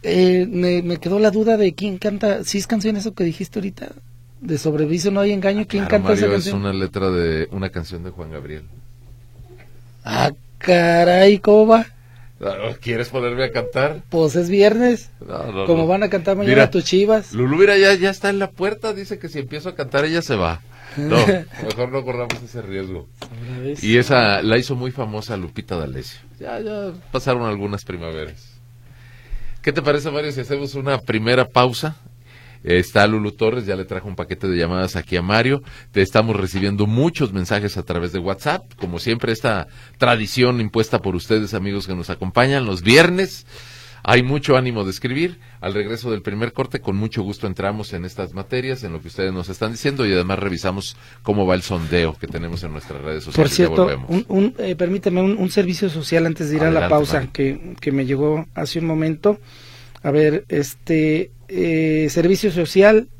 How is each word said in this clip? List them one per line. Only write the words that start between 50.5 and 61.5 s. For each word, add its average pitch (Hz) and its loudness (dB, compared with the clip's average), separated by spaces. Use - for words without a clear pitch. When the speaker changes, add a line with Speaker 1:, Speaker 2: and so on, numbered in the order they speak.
Speaker 2:
cómo 104 0
va 92 4
el 90 -2
sondeo 82 0
que - -10
tenemos 85 -8
en 80 -8
nuestras 73 -12
redes 78 -8
sociales. 135 2
Speaker 1:
Por - -4
cierto, 165 4
Speaker 2:
Ya 139 -2
volvemos. 131 -10
Speaker 1:
un, 190 0
un, 196 2
eh, 185 -4
permíteme 180 0
un, 196 2
un 185 -2
servicio 185 0
social 165 0
antes 160 -2
de 151 -2
ir 156 2
a 160 4
la 160 2
Speaker 2:
Adelante, 175 0
Speaker 1:
pausa 151 2
Speaker 2:
Mario. 131 -4
Speaker 1:
que, 147 -4
que 143 -2
me 135 0
llegó 151 0
hace 165 -6
un 165 -2
momento. 160 0
A 147 -2
ver, 151 4
este, 156 0
eh, 160 0